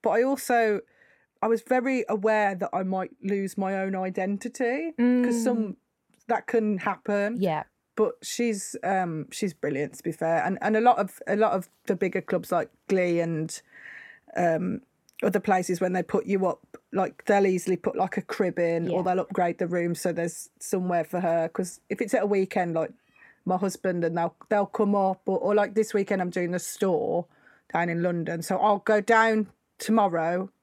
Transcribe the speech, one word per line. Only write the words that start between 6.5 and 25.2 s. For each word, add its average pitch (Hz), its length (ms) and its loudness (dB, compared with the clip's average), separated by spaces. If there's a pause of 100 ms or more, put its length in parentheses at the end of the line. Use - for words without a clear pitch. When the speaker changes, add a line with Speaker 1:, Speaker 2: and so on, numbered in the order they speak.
Speaker 1:
happen. 208 600 -2
Speaker 2:
Yeah. 160 240 0 (340)
Speaker 1:
But 214 160 2 (100)
she's, 226 600 -4
um, 175 480 -2
she's 190 220 -4
brilliant, 143 420 -4
to - 80 -20
be 160 100 -4
fair. 160 320 0
And, 185 160 -2
and 220 160 2
a 220 40 4
lot 240 160 6
of, 196 300 -4
a 196 80 0
lot 214 160 2
of 185 180 -2 (180)
the 190 80 0
bigger 185 260 -2
clubs 175 280 -4
like 170 200 -2 (180)
Glee 180 320 2
and, 160 420 -4 (760)
um, 175 440 0 (400)
other 196 200 0
places, 185 400 0
when 185 100 0
they 180 100 0
put - 240 -2
you 190 220 2
up, - 180 -4 (280)
like, - 320 -2
they'll 202 200 4
easily 185 300 0
put, - 220 -4
like, 185 180 -2
a 190 60 -2
crib - 380 -2
in, 170 300 0
Speaker 2:
Yeah. 175 80 -2
Speaker 1:
or 180 60 0
they'll 180 160 0
upgrade 175 380 0
the 180 100 -2
room 175 260 0
so 170 200 -2
there's 170 440 -6
somewhere 180 460 0
for 175 160 -4
her. 170 300 0
'Cause - 400 -6
if 208 120 -4
it's 220 120 0
at 208 100 2
a - 20 0
weekend, 190 500 0
like, 160 160 -2 (520)
my 185 140 0
husband 185 480 -2
and 170 120 0
they'll, 170 180 -2 (140)
they'll 202 180 4
come 208 280 2
up, 190 320 0